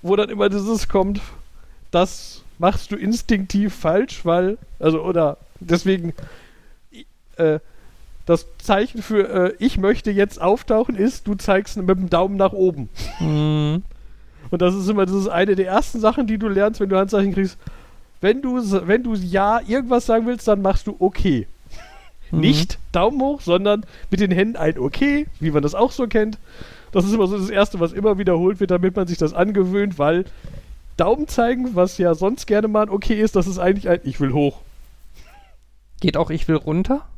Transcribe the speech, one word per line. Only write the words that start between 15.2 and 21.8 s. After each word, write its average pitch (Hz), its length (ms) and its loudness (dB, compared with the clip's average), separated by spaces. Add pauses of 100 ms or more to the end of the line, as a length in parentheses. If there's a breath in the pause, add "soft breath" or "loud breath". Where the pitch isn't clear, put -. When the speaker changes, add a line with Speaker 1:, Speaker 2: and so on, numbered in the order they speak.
Speaker 1:
eine 190 260 2
der 185 120 0
ersten 214 320 0
Sachen, 220 280 2
die 220 100 -2
du 220 100 -2
lernst, 202 320 0
wenn 202 100 -2
du 190 80 2
Handzeichen 196 360 2
kriegst. 190 240 -2 (640 loud breath)
Wenn 233 220 2
du 254 160 -2
s-, 196 280 0
wenn 220 160 2
du 226 120 -2
Ja 196 500 0
irgendwas 247 400 0
sagen 226 220 2
willst, 247 200 -4
dann 202 140 2
machst 190 240 0
du 208 140 -6
okay. 180 480 2 (840 loud breath)